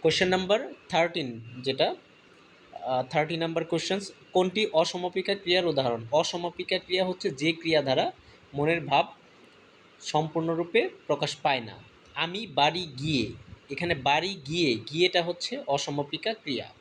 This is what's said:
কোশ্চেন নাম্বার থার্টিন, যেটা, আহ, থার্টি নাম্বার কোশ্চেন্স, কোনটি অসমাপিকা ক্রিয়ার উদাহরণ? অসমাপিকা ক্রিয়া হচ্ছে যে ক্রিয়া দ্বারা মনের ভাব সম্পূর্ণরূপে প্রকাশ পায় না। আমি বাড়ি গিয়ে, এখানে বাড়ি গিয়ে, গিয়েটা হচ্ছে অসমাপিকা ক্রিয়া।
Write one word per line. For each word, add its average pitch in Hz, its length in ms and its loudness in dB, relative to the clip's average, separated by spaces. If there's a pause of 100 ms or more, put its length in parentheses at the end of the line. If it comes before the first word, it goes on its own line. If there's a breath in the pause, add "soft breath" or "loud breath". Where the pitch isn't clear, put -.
কোশ্চেন 165 260 4
নাম্বার 190 440 2 (160)
থার্টিন, 160 520 0 (220)
যেটা, 135 320 0 (760)
আহ, 127 380 -2
থার্টি 156 260 0
নাম্বার 165 280 -2
কোশ্চেন্স, 185 460 -2 (220)
কোনটি 185 340 2
অসমাপিকা 180 680 0
ক্রিয়ার 180 320 2
উদাহরণ? 131 460 0
অসমাপিকা 175 680 0
ক্রিয়া 185 260 0
হচ্ছে 185 260 -2
যে 147 220 0
ক্রিয়া 160 300 2
দ্বারা 143 300 2 (420 loud breath)
মনের 156 260 2
ভাব 143 260 2 (920)
সম্পূর্ণরূপে 165 880 0 (180)
প্রকাশ 147 300 -2
পায় 135 240 0
না। 104 180 -10 (360)
আমি 170 320 -4
বাড়ি 156 400 2 (120)
গিয়ে, 131 340 0 (380)
এখানে 170 240 -2
বাড়ি 151 400 2 (120)
গিয়ে, 156 280 2 (180)
গিয়েটা 175 300 2
হচ্ছে 175 440 -6
অসমাপিকা 147 680 -2
ক্রিয়া। 123 460 -6